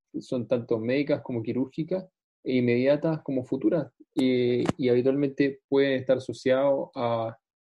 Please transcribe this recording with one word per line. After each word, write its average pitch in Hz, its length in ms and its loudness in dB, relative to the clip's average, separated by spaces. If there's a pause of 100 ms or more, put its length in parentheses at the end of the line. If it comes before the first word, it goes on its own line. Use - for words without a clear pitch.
(220)
son 123 260 -6
tanto 117 320 -2
médicas 139 420 -2
como 117 220 -6
quirúrgicas, 147 640 -4 (380)
e 131 100 -2
inmediatas 135 680 2
como 131 200 -4
futuras, 139 480 -2 (240)
eh, 123 480 2 (140)
y 127 100 0
habitualmente 135 800 2
pueden 139 320 2
estar 127 180 0
asociados 131 800 0
a 117 420 -2 (320)